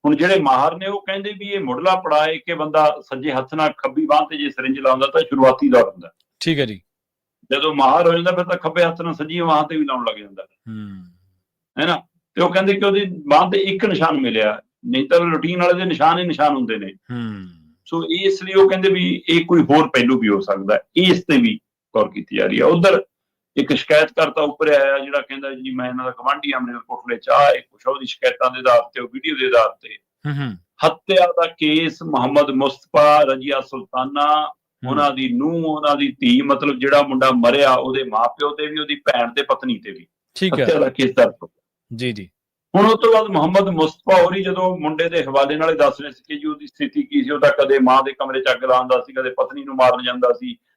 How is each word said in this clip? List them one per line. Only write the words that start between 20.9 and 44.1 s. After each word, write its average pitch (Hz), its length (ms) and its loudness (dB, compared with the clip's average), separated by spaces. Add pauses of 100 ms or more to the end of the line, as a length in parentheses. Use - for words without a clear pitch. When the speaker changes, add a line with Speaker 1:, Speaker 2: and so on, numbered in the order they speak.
Speaker 1:
ਇਸ 180 280 2
ਤੇ 147 140 0
ਵੀ 113 220 0 (380)
ਗੌਰ 104 140 0
ਕੀਤੀ - 240 -12
ਜਾ 101 100 0
ਰਹੀ 107 140 -2
ਹੈ। 139 60 2
ਉੱਧਰ 170 380 4 (540)
ਇੱਕ 143 160 -2
ਸ਼ਿਕਾਇਤਕਰਤਾ 156 680 0
ਉੱਪਰ 151 280 -2
ਆਇਆ 139 300 2
ਜਿਹੜਾ 139 220 -4
ਕਹਿੰਦਾ 139 320 -12
ਜੀ 127 220 -10
ਮੈਂ 127 140 -6
ਇਹਨਾਂ 127 160 -8
ਦਾ 127 60 -6
ਗੁਆਂਢੀ 139 420 -4
ਹਾਂ, 127 80 -2
ਮਲੇਰਕੋਟਲੇ 120 560 -10
ਚ - 120 -12
ਆਹ 139 220 6
ਇਹ - 100 0 (100)
ਕੁਛ - 160 -8
ਉਹਦੀ 135 180 -4
ਸ਼ਿਕਾਇਤਾਂ 127 460 -2
ਦੇ 127 80 -10
ਆਧਾਰ 123 220 4 (120)
ਤੇ, 127 80 -10
ਉਹ 117 120 -10
ਵੀਡੀਓ 143 220 -6
ਦੇ 131 100 -4
ਆਧਾਰ 117 240 4 (120)
ਤੇ। - 160 -20 (320)
Speaker 2:
ਹੂੰ, 143 40 -4
ਹੂੰ। 127 240 -6 (280)
Speaker 1:
ਹੱਤਿਆ 180 420 2
ਦਾ 170 200 -2
ਕੇਸ 156 560 -4
ਮੁਹੰਮਦ 143 460 0
ਮੁਸਤਫਾ, 147 720 2
ਰਜ਼ੀਆ 135 420 0
ਸੁਲਤਾਨਾ, 143 840 -2
Speaker 2:
ਹੂੰ। - 440 -14
Speaker 1:
ਉਹਨਾਂ 143 200 0
ਦੀ 131 220 -4
ਨੂੰਹ, 160 320 -2
ਉਹਨਾਂ 151 300 0
ਦੀ 139 160 -2
ਧੀ, 127 300 2
ਮਤਲਬ 139 380 -2
ਜਿਹੜਾ 139 220 4
ਮੁੰਡਾ 131 300 2
ਮਰਿਆ 127 420 4
ਉਹਦੇ 131 300 -2
ਮਾਂ 120 260 0
ਪਿਓ 147 200 -4
ਤੇ 151 180 -6
ਵੀ, 151 120 -8
ਉਹਦੀ 147 160 -4
ਭੈਣ 120 380 -2
ਤੇ 143 100 -2
ਪਤਨੀ 131 340 -2
ਤੇ 98 140 -16
ਵੀ - 160 -20 (280)
Speaker 2:
ਠੀਕ 180 240 -2
ਹੈ। 131 40 2
Speaker 1:
ਹੱਤਿਆ - 160 2
ਦਾ - 100 2
ਕੇਸ - 260 -2
ਦਰਜ - 180 4 (100)
ਹੋ - 40 -16
ਗਿਆ। - 140 -20 (340)
Speaker 2:
ਜੀ, 120 160 -4
ਜੀ। 101 180 -12 (460)
Speaker 1:
ਹੁਣ 202 100 6
ਉਸ 226 80 6
ਤੋਂ 226 200 4
ਬਾਅਦ 220 140 2
ਮੁਹੰਮਦ 185 420 2
ਮੁਸਤਫਾ 170 540 2